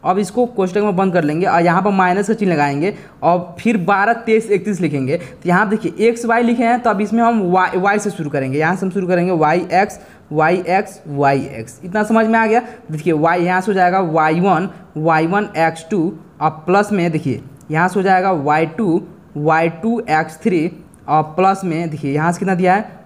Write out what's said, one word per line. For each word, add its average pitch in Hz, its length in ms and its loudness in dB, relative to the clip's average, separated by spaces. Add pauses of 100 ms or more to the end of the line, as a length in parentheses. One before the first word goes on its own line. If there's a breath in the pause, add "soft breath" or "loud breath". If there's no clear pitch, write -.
अब 185 140 0
इसको 226 280 0
कोष्ठक 190 300 -2
में 208 200 0
बंद 190 160 0
कर 170 120 2
लेंगे 156 220 -2
और 170 160 2
यहाँ 175 200 2
पर 208 80 2
माइनस 190 380 2
का 220 60 2
चिन्ह 202 180 0
लगाएंगे 147 400 0 (300 loud breath)
और 175 360 0
फिर 226 200 0
बारह, 196 360 2
तेईस, 220 360 0
इकतीस 202 300 -2
लिखेंगे। 139 360 -2
तो - 320 -10
यहाँ 190 200 2
देखिए, 214 320 -2
एक्स, 233 240 2
वाई 233 180 2
लिखे 240 220 0
हैं, 233 160 0
तो 240 100 0
अब 190 100 0
इसमें 214 220 0
हम 233 220 2
वाई, 185 340 2
वाई 202 200 2
से 208 120 -4
शुरू 156 200 -8
करेंगे। 135 280 -4
यहाँ 160 180 0
से 190 100 -4
हम 190 60 -2
शुरू 185 140 -4
करेंगे 180 260 0
वाई 160 280 2 (120)
एक्स, 196 260 0 (340 loud breath)
वाई 160 240 2 (120)
एक्स, 196 400 -2
वाई 139 320 0 (100)
एक्स। - 340 -14
इतना 202 180 -2
समझ 220 240 2
में 226 120 2
आ 226 80 2
गया? 226 160 2 (280 loud breath)
देखिए, 156 240 -2
वाई 165 280 2
यहाँ 180 180 0
से 202 100 -4
हो 196 40 2
जाएगा 185 260 2
वाई 160 400 2
वन, 185 280 2 (280 loud breath)
वाई 160 300 2
वन 202 220 0 (100)
एक्स 160 320 -2
टू, 175 220 0 (280)
अब 165 260 -2
प्लस 202 260 2
में 175 180 0
देखिए, 143 320 -4 (280)
यहाँ 165 180 2
से 185 100 -2
हो 190 40 0
जाएगा 190 300 2
वाई 151 360 0
टू, 175 340 0 (340)
वाई 160 400 2
टू 226 220 -2 (120)
एक्स 160 300 -2
थ्री, 180 300 0 (380)
और 151 220 2
प्लस 190 340 0
में 165 260 -4
देखिए, 147 220 -6
यहाँ 156 200 0
से 170 60 -4
कितना 185 160 0
दिया 180 200 2
है? 214 160 -2 (160)